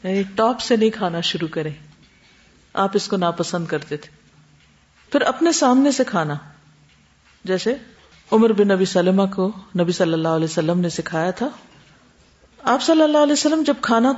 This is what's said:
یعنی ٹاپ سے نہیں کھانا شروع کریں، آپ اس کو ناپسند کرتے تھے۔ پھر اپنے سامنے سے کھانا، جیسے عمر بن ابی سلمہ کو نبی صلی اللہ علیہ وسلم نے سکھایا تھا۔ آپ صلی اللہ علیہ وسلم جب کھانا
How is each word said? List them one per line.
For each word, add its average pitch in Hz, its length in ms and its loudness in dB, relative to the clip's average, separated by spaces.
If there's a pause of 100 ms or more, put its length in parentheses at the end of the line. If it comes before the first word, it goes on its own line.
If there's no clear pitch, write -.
یعنی 190 200 -2
ٹاپ 220 380 -2
سے - 160 2
نہیں 220 140 2
کھانا 185 300 -4
شروع 165 300 -4
کریں، 156 220 -6 (1000)
آپ 196 200 0
اس 202 140 0
کو 208 80 -2
ناپسند 175 500 -2
کرتے 151 300 -6
تھے۔ - 140 -18 (1000)
پھر 285 80 2
اپنے 294 320 0
سامنے 269 380 4
سے 269 140 0
کھانا، 160 300 -2 (1080)
جیسے 190 300 -2 (580)
عمر 220 200 4
بن 202 180 2
ابی 190 140 2
سلمہ 185 420 2 (100)
کو 190 160 -2 (280)
نبی 175 120 0
صلی 170 200 0
اللہ 160 160 -2
علیہ 160 160 0
وسلم 165 360 -2
نے 175 80 -2
سکھایا 160 420 -4
تھا۔ 233 180 -6 (1120)
آپ 247 200 0
صلی 320 200 4
اللہ 302 160 4
علیہ 294 140 4
وسلم 311 300 0
جب 285 180 2
کھانا 233 380 2